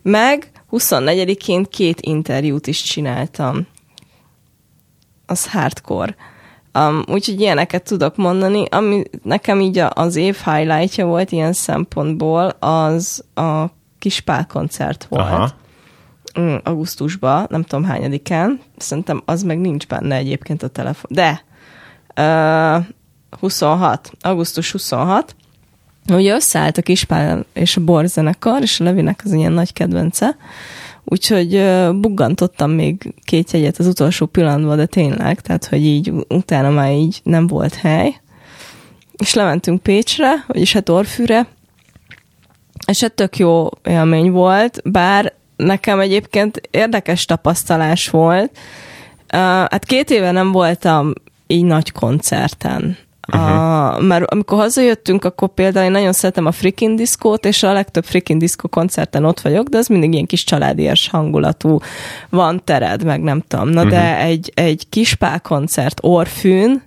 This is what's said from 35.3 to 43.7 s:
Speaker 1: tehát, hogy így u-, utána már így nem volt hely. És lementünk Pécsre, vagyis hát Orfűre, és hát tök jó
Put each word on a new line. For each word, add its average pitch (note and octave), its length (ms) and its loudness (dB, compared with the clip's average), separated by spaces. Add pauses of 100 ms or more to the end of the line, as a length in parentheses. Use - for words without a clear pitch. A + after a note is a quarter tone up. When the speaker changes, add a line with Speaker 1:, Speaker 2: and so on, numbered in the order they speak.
Speaker 1:
tehát, - 240 -4
hogy D3 200 0
így D3+ 260 2
u-, E3 180 -4
utána C#3+ 400 0
már C#3+ 220 2
így D#3 320 0
nem E3 240 2
volt - 260 0
hely. E3 420 0 (1040)
És - 160 -2
lementünk F3+ 500 0
Pécsre, C4+ 640 0
vagyis - 260 0
hát G3+ 160 0
Orfűre, A3+ 580 2 (1400)
és G3 140 0
hát A3+ 120 0
tök G3 240 -2
jó E3 320 4 (140)